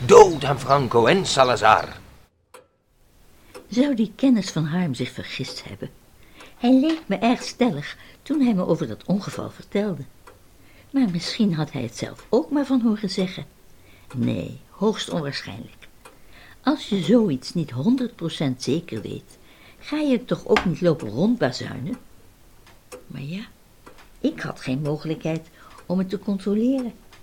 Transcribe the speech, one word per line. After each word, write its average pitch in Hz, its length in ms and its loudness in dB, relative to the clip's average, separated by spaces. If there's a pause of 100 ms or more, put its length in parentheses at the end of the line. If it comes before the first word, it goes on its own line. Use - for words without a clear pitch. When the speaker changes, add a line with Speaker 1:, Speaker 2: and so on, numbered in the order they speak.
Speaker 1:
Dood 185 400 10
aan 135 140 0
Franco 127 460 4
en 175 200 4
Salazar. 110 600 4 (1800)
Speaker 2:
Zou 269 260 2
die 214 200 -2
kennis 240 340 2
van 160 160 -2
Harm 165 280 -2
zich 123 180 -6
vergist - 520 -10
hebben? - 260 -12 (680)
Hij 254 220 6
leek 320 260 2
me 196 100 -2
erg 226 280 0
stellig - 540 -2 (240)
toen 285 200 -2
hij 247 120 4
me 180 120 0
over 160 220 0
dat 107 180 -10
ongeval 180 440 -4
vertelde. 196 520 -4 (880)
Maar 262 200 2
misschien 175 440 0
had 151 180 -2
hij 135 100 -6
het 113 160 -8
zelf - 320 -10
ook 269 220 0
maar 285 140 0
van 254 160 2
horen 214 280 0
zeggen. 185 360 -4 (680)
Nee, 120 440 -4 (100)
hoogst - 400 -4
onwaarschijnlijk. 120 800 -8 (760)
Als 285 260 -2
je 196 140 0
zoiets 180 500 2
niet 165 180 -4
honderd 233 440 -2
procent 156 480 -4
zeker 127 380 -4
weet, - 360 -14 (420)
ga - 180 -8
je 302 140 0
het 247 160 0
toch - 200 -4
ook - 180 4
niet 160 160 -2
lopen 156 280 0
rondbazuinen? 147 880 -2 (1080)
Maar - 140 -14
ja, 170 220 -10 (760)
ik 311 220 -2
had - 200 -8
geen 131 200 -4
mogelijkheid 156 680 -4 (380)
om 180 120 -2
het 190 120 -2
te 196 100 -6
controleren. 220 720 -2 (300)